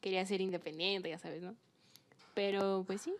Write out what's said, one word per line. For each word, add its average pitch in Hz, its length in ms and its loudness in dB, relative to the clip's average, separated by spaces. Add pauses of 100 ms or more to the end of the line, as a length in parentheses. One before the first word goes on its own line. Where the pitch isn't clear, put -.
quería 190 260 0
ser 190 140 0
independiente, 180 680 0
ya 160 100 -8
sabes, 165 220 -8
¿no? 185 120 -10 (800)
Pero, 196 540 4
pues 196 140 -2
sí 359 180 -2